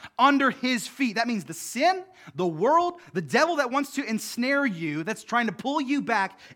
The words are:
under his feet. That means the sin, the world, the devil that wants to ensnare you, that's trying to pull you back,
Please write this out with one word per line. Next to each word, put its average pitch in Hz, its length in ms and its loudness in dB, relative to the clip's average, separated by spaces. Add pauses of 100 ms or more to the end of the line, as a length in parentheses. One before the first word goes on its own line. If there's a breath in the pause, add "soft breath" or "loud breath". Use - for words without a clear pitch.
(180 loud breath)
under 277 320 6
his 254 360 -2
feet. 240 280 -2
That 233 120 0
means 220 180 -4
the 160 100 -12
sin, 359 500 0 (300 loud breath)
the 180 120 0
world, 311 540 2 (140)
the 180 80 -2
devil 277 340 2
that 262 140 0
wants 277 240 -2
to 277 100 -4
ensnare 247 640 -2
you, 165 360 -4
that's 202 220 -6
trying 233 220 0
to 208 60 -2
pull 277 280 -2
you 277 220 -2
back, 202 360 -2 (180 loud breath)